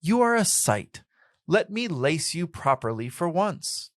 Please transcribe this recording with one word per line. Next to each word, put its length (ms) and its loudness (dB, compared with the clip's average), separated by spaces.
you 180 2
are 160 4
a 80 4
sight. 580 0
Let 240 2
me 180 -4
lace 460 0
you 120 -4
properly 640 -2
for 200 -4
once. 680 -4